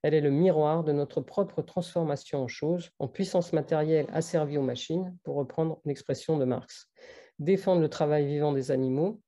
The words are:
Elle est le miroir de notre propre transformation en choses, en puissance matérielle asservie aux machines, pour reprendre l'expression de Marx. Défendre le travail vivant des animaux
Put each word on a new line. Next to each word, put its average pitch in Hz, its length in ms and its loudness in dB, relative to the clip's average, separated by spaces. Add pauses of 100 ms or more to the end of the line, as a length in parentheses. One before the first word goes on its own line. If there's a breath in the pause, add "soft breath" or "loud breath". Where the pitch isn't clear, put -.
Elle 151 120 2
est 156 60 6
le 147 100 2
miroir 156 540 4
de 151 80 0
notre 143 280 0
propre 190 420 -4
transformation 156 800 -4
en 120 60 -4
choses, 165 500 -4
en 139 100 -4
puissance 180 440 -2
matérielle 156 600 0
asservie 151 460 -2
aux 139 40 0
machines, 165 640 -4
pour 143 100 -6
reprendre 156 500 -4
l'expression 147 540 -2
de 135 60 2
Marx. - 440 -4 (500 loud breath)
Défendre 185 420 2
le 156 80 4
travail 147 380 2
vivant 147 260 2
des 135 180 0
animaux 135 580 0